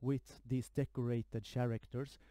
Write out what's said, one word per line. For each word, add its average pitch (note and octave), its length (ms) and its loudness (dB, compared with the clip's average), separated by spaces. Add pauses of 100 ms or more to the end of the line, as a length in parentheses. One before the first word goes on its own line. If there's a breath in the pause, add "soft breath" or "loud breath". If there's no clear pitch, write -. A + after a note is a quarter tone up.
with C3 460 0
these B2+ 220 2
decorated A#2+ 760 0
characters, B2 760 -2 (120 soft breath)